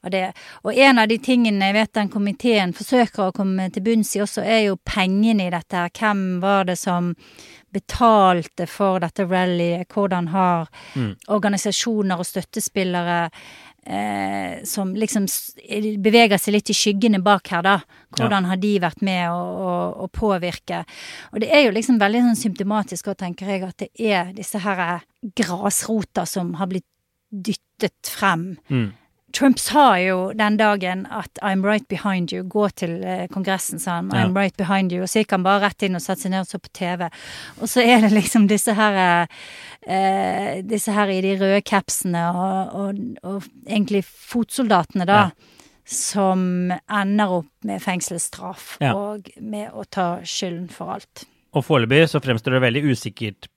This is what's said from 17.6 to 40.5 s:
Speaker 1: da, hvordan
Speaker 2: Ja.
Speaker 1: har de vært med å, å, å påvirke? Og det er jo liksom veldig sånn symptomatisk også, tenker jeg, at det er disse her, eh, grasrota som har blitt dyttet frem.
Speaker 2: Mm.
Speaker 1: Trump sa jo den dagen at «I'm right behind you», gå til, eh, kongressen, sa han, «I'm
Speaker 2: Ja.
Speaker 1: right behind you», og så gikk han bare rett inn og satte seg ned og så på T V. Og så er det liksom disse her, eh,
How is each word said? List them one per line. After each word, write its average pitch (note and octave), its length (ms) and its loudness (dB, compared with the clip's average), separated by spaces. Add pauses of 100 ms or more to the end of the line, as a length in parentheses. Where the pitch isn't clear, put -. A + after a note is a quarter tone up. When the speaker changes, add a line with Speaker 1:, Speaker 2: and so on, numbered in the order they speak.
Speaker 1:
da, G3 180 4 (360)
hvordan G3+ 280 0
Speaker 2:
Ja. F3+ 40 -2
Speaker 1:
har F#3 80 0
de G3+ 240 0
vært F3 220 -2
med F3+ 260 0
å, E3+ 60 -2
å, F3+ 680 -4
å F3+ 60 -10
påvirke? F3 760 -4 (480)
Og G#3+ 80 -4
det - 120 -2
er D4 120 8
jo A3 80 4
liksom A3+ 260 2
veldig G#3 240 4
sånn A#3 200 4 (120)
symptomatisk G3+ 540 -4
også, G3 80 -4
tenker F3+ 300 -8
jeg, G3 160 -2
at F#3 160 -10
det F#3 200 -8
er F#3+ 340 0
disse G3+ 260 -8
her, F#3 220 -2
eh, F3 200 -2 (360)
grasrota G3 880 -2
som F3 280 -4
har F#3 120 -4
blitt F#3 200 -6 (460)
dyttet - 720 -8
frem. F3+ 500 -2 (140)
Speaker 2:
Mm. A2+ 220 0 (420)
Speaker 1:
Trump C4+ 240 4
sa C4 400 4
jo F#3 340 0
den G#3+ 240 0
dagen G3 540 0
at - 320 -10
«I'm F#3+ 220 0
right G#3 240 0
behind F#3 420 -2
you», F#3 140 -6
gå G3+ 280 0
til, E3+ 300 -6
eh, F#3 240 -6
kongressen, F#3+ 540 -4
sa F3 160 -4
han, F#3 160 -6
«I'm A#2+ 180 2
Speaker 2:
Ja. F#3+ 100 0
Speaker 1:
right G3 160 0
behind F#3+ 360 0
you», F3+ 100 -2
og F#3+ 60 -4
så A3 160 2
gikk - 80 -4
han F#3 100 0
bare G3 220 4
rett - 180 -2
inn F#3 140 0
og E3+ 60 -6
satte F#3 180 -4
seg F#3 100 -6
ned F#3+ 120 -2
og F3 40 -6
så - 160 -10
på - 100 -20
T F#3 140 -6 (100)
V. F3 120 -6 (520)
Og A3+ 60 -4
så B3 160 2
er A#3+ 200 8
det G#3 100 6
liksom G#3+ 340 4
disse G#3 260 2
her, F#3+ 540 4 (600)
eh, F#3+ 760 0